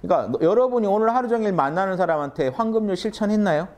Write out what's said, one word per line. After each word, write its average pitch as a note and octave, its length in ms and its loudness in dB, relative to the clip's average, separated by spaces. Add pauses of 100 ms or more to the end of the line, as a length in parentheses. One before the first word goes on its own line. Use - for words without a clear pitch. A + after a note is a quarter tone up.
그러니까 C#3 380 0
너, - 60 0
여러분이 A#3+ 420 2
오늘 A3 280 2
하루 B3 140 0
종일 A3 240 0
만나는 F3 440 0
사람한테 D#3 520 0
황금률 A3 480 -2
실천했나요? G3+ 800 0